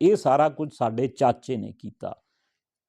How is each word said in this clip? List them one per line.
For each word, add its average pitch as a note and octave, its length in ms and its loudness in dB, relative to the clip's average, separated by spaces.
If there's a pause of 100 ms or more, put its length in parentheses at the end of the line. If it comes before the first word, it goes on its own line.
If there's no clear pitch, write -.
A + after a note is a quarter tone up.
ਇਹ G3 140 4
ਸਾਰਾ C#3+ 320 2
ਕੁਝ D3+ 240 -8
ਸਾਡੇ A#2+ 360 -2
ਚਾਚੇ B2 480 -2
ਨੇ G2+ 160 -10
ਕੀਤਾ। - 420 -14 (760)